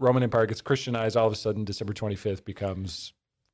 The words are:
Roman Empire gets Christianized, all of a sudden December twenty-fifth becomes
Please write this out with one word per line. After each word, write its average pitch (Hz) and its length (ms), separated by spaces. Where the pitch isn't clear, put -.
Roman 127 220
Empire 113 240
gets 110 160
Christianized, 117 560
all 113 80
of 107 80
a - 20
sudden 107 280
December 101 280
twenty-fifth 101 540
becomes 95 680